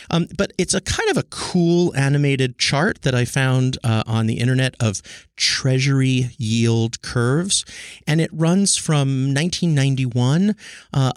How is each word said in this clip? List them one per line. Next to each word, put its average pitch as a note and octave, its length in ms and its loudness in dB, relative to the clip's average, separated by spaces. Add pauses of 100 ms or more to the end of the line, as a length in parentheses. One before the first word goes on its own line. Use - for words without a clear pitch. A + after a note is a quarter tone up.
(120)
Um, E3 160 0 (100)
but G3 220 -2
it's F3+ 160 0
a F3+ 60 -2
kind - 280 -2
of D4+ 80 0
a D#3+ 60 -2
cool F3 720 0
animated C#3 640 0
chart D3 420 0
that B2+ 140 0
I B2 100 2
found, C3 580 0
uh, A2+ 220 0
on A2+ 220 0
the A#2+ 80 0
internet B2+ 440 0
of G#2+ 220 -2 (340)
treasury C3 1000 0
yield A2+ 640 0
curves. C#3 640 -2 (400)
And D#3 160 0
it - 100 0
runs F3 460 2
from C3+ 560 0
nineteen E3 400 0
ninety-one, C3+ 840 2 (380)
uh, C3 240 2